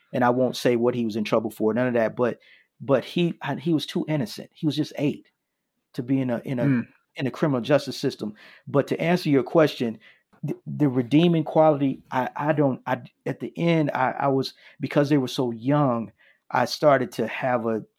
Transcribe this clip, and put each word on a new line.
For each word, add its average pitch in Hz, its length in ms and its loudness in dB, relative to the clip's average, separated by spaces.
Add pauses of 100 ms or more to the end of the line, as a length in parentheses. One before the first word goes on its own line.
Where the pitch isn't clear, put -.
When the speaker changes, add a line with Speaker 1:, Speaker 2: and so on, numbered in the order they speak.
(140)
Speaker 1:
and 127 100 0
I 120 60 4
won't 123 260 0
say 123 220 0
what 120 180 0
he 120 80 -2
was 107 140 -4
in 107 80 -4
trouble 113 260 -2
for, 107 220 0
none 127 140 0
of 120 80 -2
that." 110 200 0
But, 117 240 -2 (400)
but 127 240 0
he, 170 380 -2
I, 139 140 -6
he 156 180 -2
was 143 120 0
too - 220 -4
innocent. 147 460 -6
He - 120 -8
was 143 120 -2
just 151 200 -4
eight 139 300 -4 (680)
to 143 60 -8
be 135 200 -2
in 127 80 -2
a, 117 160 -2
in 131 140 -4
a, 120 40 0
Speaker 2:
Mm. 131 240 0 (300)
Speaker 1:
in 123 80 -4
the 120 60 -2
criminal 135 300 0
justice 131 360 0
system. 117 360 -6 (340)
But 131 200 0
to - 140 -4
answer 170 280 0
your 135 140 4
question, 127 560 2 (420)
the, 147 140 -6 (100)
the 143 220 0
redeeming 147 560 4
quality, 151 580 2 (100)
I, 127 240 -2
I 147 180 0
don't, 139 340 2
I, 127 140 -2 (240)
at 135 160 -6
the 123 160 -8
end, 160 360 2
I, 127 180 0
I - 180 -2
was, 135 240 0 (260)
because 143 300 0
they 151 80 4
were 127 100 0
so 123 240 -2
young, 117 600 0 (380)
I 127 160 2
started 131 480 2
to 110 140 -4
have 123 380 -2
a, 110 180 -2 (160)